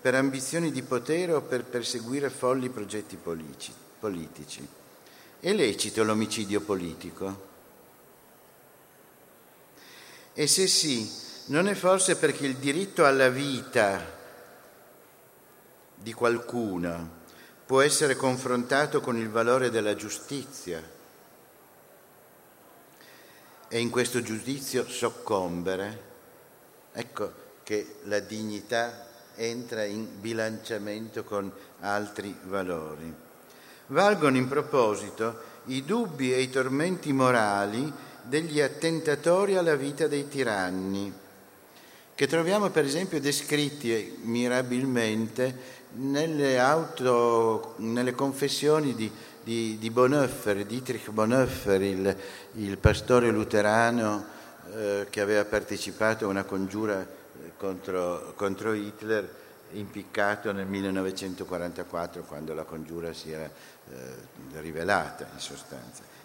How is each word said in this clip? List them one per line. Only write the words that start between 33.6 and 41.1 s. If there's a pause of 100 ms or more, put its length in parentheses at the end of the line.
Valgono
in
proposito (120)
i
dubbi
e
i
tormenti
morali (300)
degli
attentatori
alla
vita
dei
tiranni, (1000)